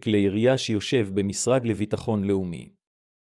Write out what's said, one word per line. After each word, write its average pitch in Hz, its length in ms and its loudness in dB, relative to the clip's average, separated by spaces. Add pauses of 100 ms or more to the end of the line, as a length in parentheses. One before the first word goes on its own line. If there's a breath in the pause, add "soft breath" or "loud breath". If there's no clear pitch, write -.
כלי 104 160 2
ירייה 110 400 4
שיושב 110 560 -2
במשרד 107 500 0
לביטחון 104 600 -2
לאומי. 92 440 -2 (680)